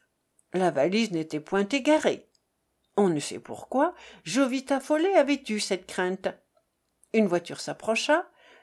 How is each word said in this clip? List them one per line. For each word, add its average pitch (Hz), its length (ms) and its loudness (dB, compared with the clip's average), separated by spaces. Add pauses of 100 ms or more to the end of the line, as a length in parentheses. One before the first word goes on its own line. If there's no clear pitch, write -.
(520)
La 180 180 2
valise 180 400 0
n'était 156 300 -4
point 196 280 -2
égarée. 277 640 0 (640)
On 202 120 4
ne 160 100 0
sait 117 220 -8
pourquoi, 262 560 -2 (260)
Jovita 262 560 0
Follet 320 360 2
avait 285 340 4
eu 214 100 -2
cette 190 280 -4
crainte. 185 420 -2 (840)
Une 220 140 4
voiture 170 320 -2
s'approcha, 233 720 -2 (320)